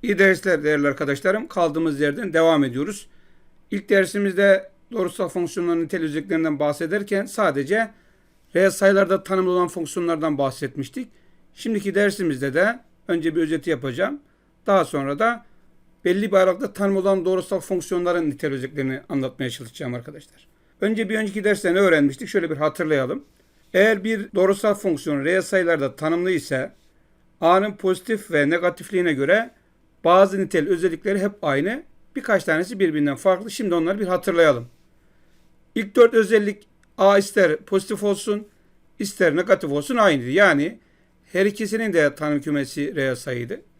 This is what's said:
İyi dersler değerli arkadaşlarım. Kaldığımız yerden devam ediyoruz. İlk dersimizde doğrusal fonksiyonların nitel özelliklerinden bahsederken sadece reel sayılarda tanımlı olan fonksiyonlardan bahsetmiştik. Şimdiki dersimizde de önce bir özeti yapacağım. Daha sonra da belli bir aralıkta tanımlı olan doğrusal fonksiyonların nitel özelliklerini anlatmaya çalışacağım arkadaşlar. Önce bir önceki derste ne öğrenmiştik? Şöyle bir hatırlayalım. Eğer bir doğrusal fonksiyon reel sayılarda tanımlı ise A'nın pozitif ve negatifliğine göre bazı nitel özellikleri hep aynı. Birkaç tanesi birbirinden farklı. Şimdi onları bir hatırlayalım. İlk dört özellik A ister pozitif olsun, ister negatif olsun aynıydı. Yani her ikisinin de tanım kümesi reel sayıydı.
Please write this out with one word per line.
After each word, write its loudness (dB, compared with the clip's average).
İyi 0
dersler 2
değerli 2
arkadaşlarım. -2
Kaldığımız -2
yerden -2
devam 4
ediyoruz. -6
İlk -6
dersimizde 4
doğrusal -4
fonksiyonların -2
nitel -4
özelliklerinden -2
bahsederken -2
sadece -2
reel 6
sayılarda 2
tanımlı 0
olan 0
fonksiyonlardan -4
bahsetmiştik. -6
Şimdiki -4
dersimizde 0
de 0
önce -2
bir 0
özeti -4
yapacağım. -4
Daha 4
sonra -6
da 0
belli 0
bir 4
aralıkta 2
tanımlı 0
olan 0
doğrusal -2
fonksiyonların -2
nitel -6
özelliklerini -6
anlatmaya -4
çalışacağım -12
arkadaşlar. -16
Önce -2
bir -2
önceki -4
derste 0
ne 2
öğrenmiştik? 4
Şöyle -2
bir -4
hatırlayalım. -2
Eğer 4
bir -4
doğrusal 2
fonksiyon -2
reel 2
sayılarda 0
tanımlı -2
ise -4
A'nın 4
pozitif -4
ve 2
negatifliğine -2
göre 0
bazı 6
nitel 0
özellikleri 0
hep -2
aynı. -2
Birkaç 0
tanesi -2
birbirinden 0
farklı. 0
Şimdi -2
onları 0
bir -2
hatırlayalım. 2
İlk -4
dört 8
özellik 0
A 6
ister 2
pozitif -4
olsun, -4
ister 0
negatif 0
olsun -2
aynıydı. 2
Yani 2
her 2
ikisinin -2
de 2
tanım -2
kümesi -4
reel -2
sayıydı. -8